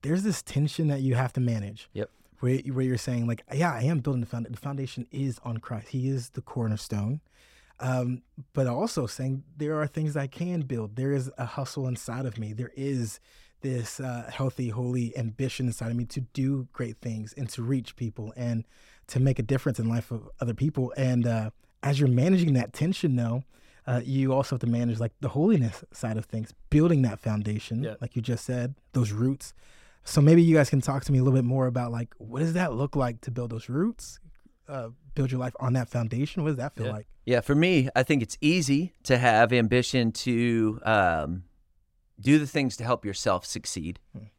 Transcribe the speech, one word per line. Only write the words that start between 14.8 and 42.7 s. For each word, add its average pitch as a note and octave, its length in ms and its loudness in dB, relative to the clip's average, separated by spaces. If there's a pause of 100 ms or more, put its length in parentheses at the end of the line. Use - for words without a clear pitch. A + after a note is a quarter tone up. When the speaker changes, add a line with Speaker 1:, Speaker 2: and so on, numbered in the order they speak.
Speaker 1:
ambition B2 500 -4
inside A#2 240 -4
of A#2+ 60 -2
me A#2+ 100 -2
to - 140 -8
do C3 520 -2
great A#2 280 -8
things A2 360 -8
and C3 140 -6
to - 120 -8
reach B2 340 -4
people A2+ 400 -8
and A#2+ 280 -2 (440)
to B2+ 120 0
make C3 180 4
a C3 40 -2
difference C3+ 380 0
in A2+ 80 0
life A2+ 220 -2
of G#2 180 -10 (120)
other A#2+ 140 -2
people. C3+ 420 -2
And, B2+ 300 2
uh, A2 240 -2 (320)
as C#3 160 0
you're C#3+ 100 6
managing D#3+ 460 4
that A#2+ 180 0
tension, D#3 440 0
though, A#2+ 260 0 (440)
uh, B2 180 0
you C3+ 280 0
also C3+ 240 0
have B2 40 -4
to B2 80 -2
manage, A#2 320 0
like, A#2 200 -2
the C3+ 100 -2
holiness D3 640 2
side A2 240 -6
of G#2+ 100 -6
things, A2 280 -8 (160)
building D3+ 320 6
that A2+ 160 0
foundation, G#2+ 640 -2
Speaker 3:
Yeah. A2 180 -6
Speaker 1:
like A#2+ 140 -8
you A#2 80 -2
just A#2 220 -4
said, B2+ 300 -4 (180)
those A#2 180 2
roots. B2 440 -2 (500)
So - 160 2
maybe E3 220 10
you E3 140 8
guys C#3+ 140 6
can C#3 100 4
talk C3+ 240 -2
to C#3+ 80 0
me C3 60 6
a B2+ 60 4
little C3 120 4
bit B2 80 4
more C3 220 2
about, B2 240 -2
like, A#2 280 -6
what A#2 220 -8
does E3 120 0
that E3+ 220 -2
look C#3 200 -2
like B2 280 0
to - 100 -8
build A#2+ 180 -6
those A2+ 180 -10
roots, F3+ 520 -4 (480)
uh, B2+ 220 -10 (260)
build C3 160 2
your B2+ 80 -2
life B2+ 180 -4
on B2 140 0
that B2+ 160 0
foundation? A#2+ 560 -2
What D#3 60 0
does C#3+ 80 -2
that C3 160 -6
feel A2+ 120 -6
Speaker 3:
Yeah. B2+ 60 -4
Speaker 1:
like? G#2 140 -10 (180)
Speaker 2:
Yeah, A#2+ 160 4
for C#3+ 140 2
me, D#3 400 6
I B2+ 80 4
think C#3 200 4
it's - 180 -6
easy D#3 540 2 (100)
to B2+ 140 4
have A#2 340 6
ambition A#2+ 600 4
to, A#2 720 0
um, F2+ 600 2 (760)
do C#3 180 6
the D3 80 2
things C3+ 300 -2